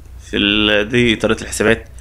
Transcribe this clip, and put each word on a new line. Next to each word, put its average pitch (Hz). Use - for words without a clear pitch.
في -
ال-، 104
دي 120
طريقة 107
الحسابات. 107